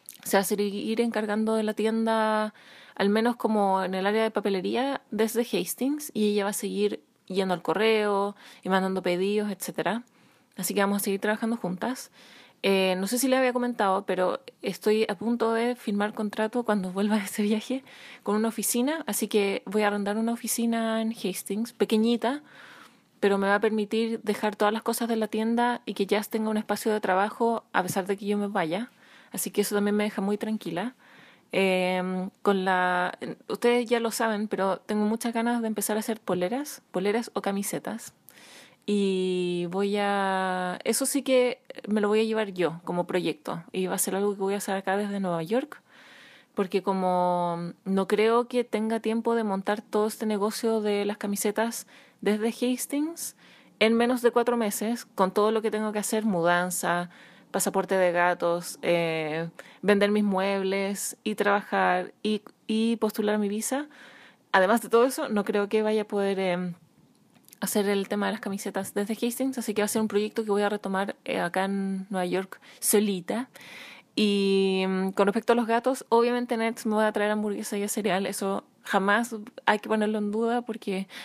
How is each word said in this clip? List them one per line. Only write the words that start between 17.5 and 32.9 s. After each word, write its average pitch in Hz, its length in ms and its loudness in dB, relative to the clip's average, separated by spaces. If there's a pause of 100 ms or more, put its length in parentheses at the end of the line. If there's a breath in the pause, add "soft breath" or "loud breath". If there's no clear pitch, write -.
con 208 140 0
una 220 100 0
oficina, 247 580 -2
así 208 220 -2
que 196 380 0
voy 214 160 0
a 208 60 4
arrendar 208 280 0
una 226 160 0
oficina 226 720 -2
en 226 100 -2
Hastings, 202 640 -4
pequeñita, 233 680 2 (800 loud breath)
pero 202 180 4
me 196 100 2
va 202 80 6
a 208 40 4
permitir 220 600 0
dejar 208 340 -2
todas 208 180 2
las 226 80 -4
cosas 233 280 -2
de 233 80 0
la 214 100 0
tienda 233 580 0
y 214 80 -6
que 196 120 -2
Jazz 208 240 0
tenga 220 200 -2
un 214 80 0
espacio 214 360 -2
de 214 80 0
trabajo 214 720 0
a 185 100 2
pesar 185 220 -2
de 196 120 -2
que 202 80 -8
yo 208 120 0
me 202 100 -2
vaya. 196 440 -2 (400 loud breath)
Así 196 180 -6
que 202 120 0
eso 208 140 0
también 208 200 2
me 208 80 2
deja 214 180 -4
muy 202 160 -2
tranquila. 214 580 -6 (560 loud breath)
Em, 185 800 0 (120)
con 196 240 2
la, 180 520 2 (300)